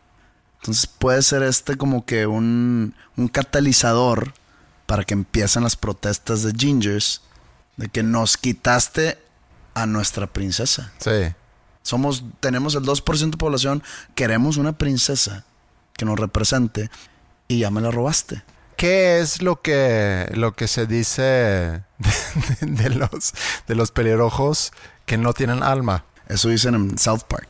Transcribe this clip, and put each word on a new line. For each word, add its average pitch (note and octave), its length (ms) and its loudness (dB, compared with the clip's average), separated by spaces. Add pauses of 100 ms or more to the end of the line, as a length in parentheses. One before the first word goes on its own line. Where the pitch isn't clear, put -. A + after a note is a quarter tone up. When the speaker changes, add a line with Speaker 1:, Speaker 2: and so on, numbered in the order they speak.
(600)
Speaker 1:
Entonces - 260 -2
puede C3 360 2
ser C3+ 200 2
este C3+ 340 0
como C3+ 300 -2
que A2 200 0
un, A#2 680 0 (220)
un B2 120 0
catalizador B2+ 1040 2 (540)
para G2 180 0
que G#2 100 -4
empiecen G#2 480 0
las A#2 140 0
protestas G#2+ 680 -2
de A2 140 0
gingers, A#2 640 0 (560)
de G#2+ 120 -8
que A2+ 140 -2
nos A2+ 340 2
quitaste B2+ 840 0 (560)
a A2+ 120 -2
nuestra G#2 400 -2
princesa. G2+ 720 -4
Speaker 2:
Sí. G2+ 340 0 (500)
Speaker 1:
Somos, B2+ 420 -2 (160)
tenemos C#3 340 -2
el C#3 100 -2
dos C#3 160 0
por D#3+ 160 -2
ciento D#3 200 -2
de - 40 -6
población, C#3 420 0 (340)
queremos B2 400 2
una D3+ 200 0
princesa C3 680 -2 (480)
que - 120 -8
nos G#2+ 140 -2
represente G#2+ 720 0 (560)
y A#2+ 140 0
ya G2+ 100 0
me G#2+ 100 -2
la A#2 120 0
robaste. A#2+ 500 -2 (340)
Speaker 2:
¿Qué F3+ 440 4
es D#3+ 220 -2
lo F3+ 200 0
que, A2+ 720 2
lo A2+ 220 0
que A#2 100 -2
se A2+ 220 -2
dice A#2 340 0
<laughs> G2 760 0
de, - 680 0
de, - 0 - (160)
de C3 80 2
los, - 440 -2 (340)
de A#2 80 -2
los A2+ 160 0
pelirrojos A#2 800 2 (320)
que A2+ 120 -2
no A#2 160 2
tienen B2+ 300 -2
alma? B2+ 420 0 (240)
Speaker 1:
Eso A2+ 200 0
dicen A#2 260 2
en G2+ 240 0
South A2+ 300 2
Park. - 220 -6